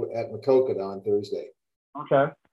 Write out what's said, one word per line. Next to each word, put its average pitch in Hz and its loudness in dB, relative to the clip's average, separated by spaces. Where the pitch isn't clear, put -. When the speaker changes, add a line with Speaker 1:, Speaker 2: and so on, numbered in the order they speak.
Speaker 1:
at 113 -4
Maquoketa 127 2
on 98 -8
Thursday. 101 -2
Speaker 2:
Okay. 143 2